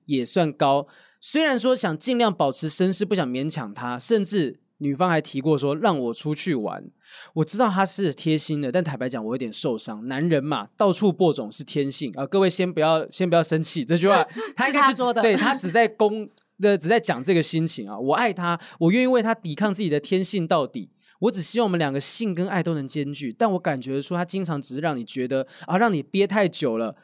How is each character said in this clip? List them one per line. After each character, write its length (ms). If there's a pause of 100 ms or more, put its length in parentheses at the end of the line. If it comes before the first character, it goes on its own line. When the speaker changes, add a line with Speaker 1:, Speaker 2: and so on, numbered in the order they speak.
Speaker 1:
也 200
算 260
高， 360 (320)
虽 240
然 140
说 180
想 220
尽 200
量 160
保 180
持 180
绅 220
士， 140
不 100
想 140
勉 200
强 240
他， 260
甚 240
至 360 (200)
女 160
方 140
还 120
提 180
过 180
说 180
让 240
我 140
出 200
去 220
玩。 300 (500)
我 100
知 120
道 120
他 160
是 280
贴 240
心 240
的， 100
但 120
坦 140
白 100
讲， 160
我 100
有 40
点 140
受 260
伤。 300
男 200
人 160
嘛， 320
到 160
处 200
播 200
种 200
是 120
天 280
性 240
啊。” 100
各 140
位 100
先 220
不 80
要， 320
先 180
不 60
要 80
生 180
气， 220
这 140
句 100
话 180 (140)
Speaker 2:
<laughs> 160
Speaker 1:
他 120
应 60
该 80
就 60
Speaker 2:
是 60
他 0
说 200
的。 80
Speaker 1:
对， 140
他 180
只 160
在 180
公-， 420 (340)
呃， 140
只 100
在 120
讲 220
这 120
个 100
心 240
情 220
啊。 100
我 160
爱 160
他， 260 (220)
我 120
愿 120
意 40
为 140
他 140
抵 180
抗 200
自 80
己 80
的 100
天 240
性 240
到 180
底。 240 (300)
我 100
只 100
希 200
望 80
我 20
们 80
两 160
个 60
性 340
跟 140
爱 160
都 100
能 140
兼 260
具， 180
但 200
我 80
感 200
觉 220
出 140
他 100
经 180
常 160
只 140
是 80
让 160
你 80
觉 220
得， 180 (220)
啊， 100
让 160
你 80
憋 240
太 220
久 320
了， 240